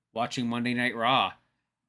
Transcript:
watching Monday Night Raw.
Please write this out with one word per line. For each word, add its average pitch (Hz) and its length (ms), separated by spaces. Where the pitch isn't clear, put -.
watching 120 340
Monday 120 280
Night 123 220
Raw. 113 360